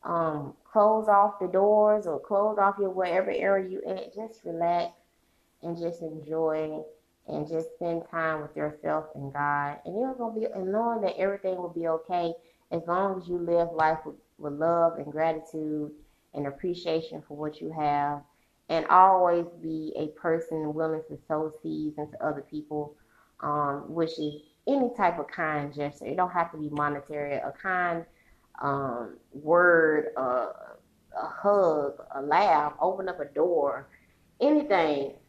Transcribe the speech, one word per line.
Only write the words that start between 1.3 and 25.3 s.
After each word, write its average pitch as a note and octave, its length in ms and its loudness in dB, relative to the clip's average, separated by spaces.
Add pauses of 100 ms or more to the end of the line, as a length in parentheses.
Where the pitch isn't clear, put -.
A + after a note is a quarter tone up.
the F#3 60 -2
doors G#3 600 4
or D3+ 140 -4
close G#3 360 0
off G3 220 4
your G3 100 2
wherever F#3 400 0
area G3 400 2
you F#3+ 160 -8
at, - 300 -8
just A3 300 -12
relax E3+ 480 0 (680)
and E3 160 -6
just E3+ 240 -6
enjoy D#3 760 -2 (480)
and D3+ 220 -6
just E3 260 -4
spend E3+ 340 -4
time D#3+ 320 -4
with D3 140 -12
yourself D#3 600 -4
and C#3 180 -10
God. C#3+ 500 -2
And F3+ 160 -6
you're C4 140 -2
gonna A3+ 260 -6
be, A3 60 -2
and F#3 260 -4
knowing A3+ 300 0
that F#3+ 160 -2
everything F#3+ 400 -2
will F3 120 -6
be E3 180 -4
okay E3 460 -2 (380)
as E3+ 160 -4
long F#3 340 0
as E3+ 60 -14
you F3 100 -2
live E3+ 360 2
life D#3+ 320 2
with, D3+ 100 -12 (220)
with D3 160 -6
love E3 460 2
and C#3+ 120 -10
gratitude D#3 800 -4 (420)
and C#3+ 140 -4
appreciation E3 800 -4
for D3 80 -14
what D3+ 240 -8
you D#3 120 -8
have, D3 500 0 (480)
and D#3+ 180 0
always F3+ 580 6 (160)
be D#3+ 360 -6
a D#3 100 -4 (120)
person D#3+ 540 -2
willing D#3+ 360 -4
to D3 180 -12
sow D#3 240 -2 (100)
seeds D#3 360 -6
into D3+ 260 -8
other C#3+ 180 -4
people, D3+ 540 -8 (460)
um, D3 420 -2 (100)
which D#3+ 240 -2
is D3+ 180 -4 (320)
any B3+ 280 2
type E3+ 240 2
of C#3+ 80 -6
kind D3+ 460 -4